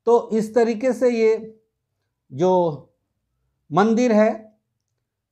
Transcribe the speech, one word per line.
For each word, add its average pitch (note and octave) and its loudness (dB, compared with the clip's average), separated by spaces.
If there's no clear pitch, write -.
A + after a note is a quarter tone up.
तो A#3 2
इस A3 -4
तरीके A#3 0
से B3 0
ये A3 -2
जो E3+ -2
मंदिर A3 0
है G#3+ -2